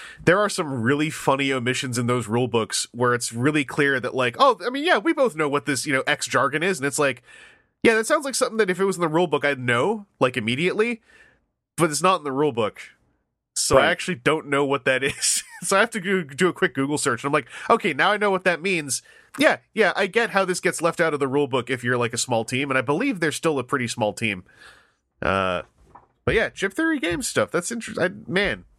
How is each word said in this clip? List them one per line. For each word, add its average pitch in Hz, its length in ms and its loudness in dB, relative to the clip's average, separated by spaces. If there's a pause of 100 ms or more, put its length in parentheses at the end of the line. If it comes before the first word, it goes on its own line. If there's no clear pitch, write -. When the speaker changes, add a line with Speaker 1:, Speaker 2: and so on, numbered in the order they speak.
(240)
Speaker 1:
There 180 160 6
are 208 100 2
some 143 320 -4
really 143 280 2
funny 139 420 0
omissions 127 460 -2
in 123 100 -2
those 123 200 0
rule 120 200 0
books 117 440 -2
where 120 220 0
it's 120 200 -4
really 139 320 0
clear 139 340 0
that, 117 160 -6
like, 123 240 0
"Oh, 247 260 4
I 240 40 -2
mean, 277 160 -4
yeah, 330 140 4
we 320 140 0
both 262 220 0
know 156 140 0
what 139 160 0
this, 131 200 -2
you 147 80 -2
know, 131 120 0
X 147 220 0
jargon 135 360 0
is," 185 140 0
and 131 80 -4
it's 139 140 -2
like, 135 240 0 (600)
"Yeah, 226 120 6
that 220 120 0
sounds 311 160 2
like 269 120 -4
something 220 220 -2
that 208 120 2
if 170 100 -2
it 196 60 2
was 190 100 0
in 165 60 -4
the 170 60 0
rule 170 200 2
book, 143 160 0
I'd 143 160 0
know, 131 460 0 (140)
like, 127 180 2
immediately, 175 640 -2 (760)
but 160 140 2
it's 147 140 -4
not 185 160 4
in 147 40 -14
the 143 80 -6
rule 139 220 0
book. 107 260 -2 (760)
So - 220 4
I 131 40 8
Speaker 2:
Right. 151 80 4
Speaker 1:
actually 180 260 -2
don't 147 320 0
know 143 160 2
what 139 220 0
that 131 180 2
is." - 440 -2
<laughs> - 60 -20 (100)
So 196 120 0
I 190 40 4
have 220 100 4
to 226 100 -6
do, 185 240 -2
do 143 260 0
a 156 40 -4
quick - 220 0
Google 143 240 -2
search. 120 240 -2
And 143 60 -4
I'm 143 40 -2
like, 147 140 0 (200)
"Okay, 214 240 2
now 156 200 2
I 208 60 0
know 202 120 2
what 185 140 0
that 170 180 0
means. 160 400 -2 (380)
Yeah, 262 180 4 (160)
yeah, 202 220 4
I 202 100 0
get 220 240 0
how 190 160 2
this 180 140 -2
gets 165 240 -2
left 165 180 0
out 160 140 2
of 135 40 -4
the 139 80 0
rule 139 200 2
book 123 240 -2
if 123 120 -4
you're, 123 140 0
like, 120 160 -2
a 120 60 -4
small 113 260 0
team." 135 240 -4
And 131 80 0
I 131 40 2
believe 180 380 -2
they're 160 120 0
still 156 260 -2
a 127 60 -2
pretty 123 240 -4
small 107 260 -2
team. 101 300 -4 (760)
Uh, 92 440 0 (640)
but 131 100 0
yeah, 202 140 0
Chip - 240 -6
Theory 320 260 0
Games 311 280 -4
stuff. 107 220 0
That's 175 220 -4
interesting. 208 560 -4
Man, 170 380 -2 (140)